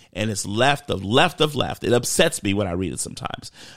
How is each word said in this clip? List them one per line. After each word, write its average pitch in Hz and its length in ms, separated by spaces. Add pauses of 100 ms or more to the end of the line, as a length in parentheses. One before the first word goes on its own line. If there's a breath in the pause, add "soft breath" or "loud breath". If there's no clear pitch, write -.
(140 soft breath)
and 107 160
it's 98 160
left 123 440
of 95 140
left 147 380
of 151 120
left. - 300
It 104 80
upsets 127 500
me 98 120
when 101 120
I 85 60
read 87 220
it - 40
sometimes. - 540 (240 loud breath)